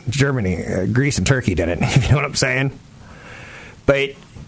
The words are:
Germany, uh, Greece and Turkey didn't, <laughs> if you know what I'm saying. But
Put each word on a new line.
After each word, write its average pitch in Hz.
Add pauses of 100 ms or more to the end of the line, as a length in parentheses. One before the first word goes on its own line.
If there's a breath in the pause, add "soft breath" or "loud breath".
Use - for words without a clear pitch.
Germany, 127
uh, 92
Greece 131
and 90
Turkey 127
didn't, 85
<laughs> -
if -
you -
know 151
what 143
I'm 143
saying. 131 (1080 loud breath)
But 139 (360)